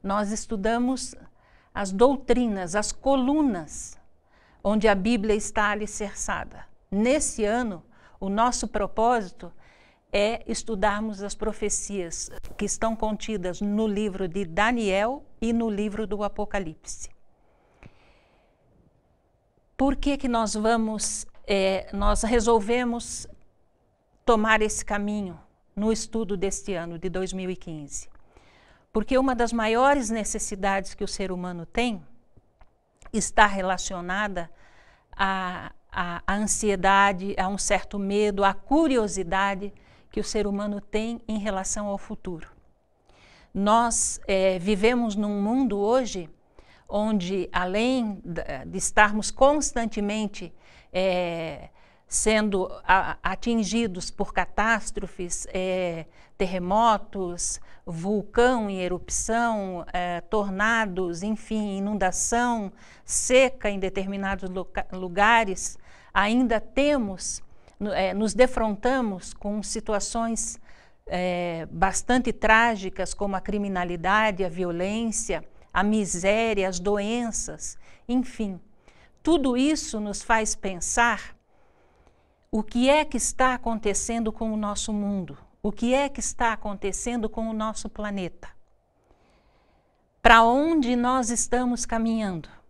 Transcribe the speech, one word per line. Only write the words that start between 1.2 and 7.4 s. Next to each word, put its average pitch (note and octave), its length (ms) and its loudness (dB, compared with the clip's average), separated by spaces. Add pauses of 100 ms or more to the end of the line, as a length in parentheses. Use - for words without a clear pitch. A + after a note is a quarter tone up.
as G3 200 -4
doutrinas, G#3+ 800 4
as G#3 160 0
colunas, C4 1040 0 (640)
onde G#3+ 280 4
a G#3 40 6
Bíblia G#3 400 2
está G#3 360 0
alicerçada. - 1000 -6 (240)
Nesse A3+ 540 2